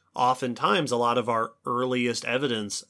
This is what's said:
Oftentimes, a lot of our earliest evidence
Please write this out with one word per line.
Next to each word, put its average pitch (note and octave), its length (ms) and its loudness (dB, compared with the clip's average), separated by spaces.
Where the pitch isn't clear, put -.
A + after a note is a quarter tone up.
Oftentimes, B2+ 760 0
a A#2+ 60 2
lot A#2+ 200 2
of A#2 100 0
our A2+ 260 0
earliest B2 600 0
evidence A#2 640 -2